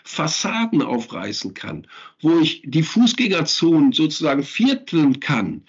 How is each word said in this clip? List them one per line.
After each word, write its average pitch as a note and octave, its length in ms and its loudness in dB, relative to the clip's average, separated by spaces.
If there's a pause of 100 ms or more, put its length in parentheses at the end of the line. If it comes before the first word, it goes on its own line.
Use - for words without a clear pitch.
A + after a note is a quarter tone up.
Fassaden G3 800 -2
aufreißen G2+ 720 -8
kann, D#2 320 -12 (340)
wo E3 180 4
ich D#3+ 260 0
die D3+ 200 0
Fußgängerzonen E3 1040 2
sozusagen D3 540 0
vierteln E3+ 760 0
kann. G#2 500 -4